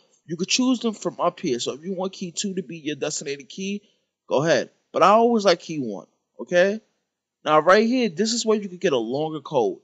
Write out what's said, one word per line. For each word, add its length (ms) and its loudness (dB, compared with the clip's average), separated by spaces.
You 120 -8
could 100 -4
choose 320 0
them 140 -4
from 260 -8
up 200 -2
here. 200 -4
So 140 -6
if 100 -16
you 100 -6
want 200 -6
key 180 -12
two 240 -8
to 80 -6
be 140 -14
your 180 -8
designated 540 -8
key, 340 -8
go 160 2
ahead. 280 2
But 120 2
I 60 8
always 360 4
like 140 4
key 180 -8
one, 300 -8
okay? 400 0
Now 140 4
right 260 6
here, 240 2
this 240 -2
is 120 -4
where 120 2
you 100 -6
could 140 -14
get 120 0
a 40 4
longer 440 -4
code. 420 0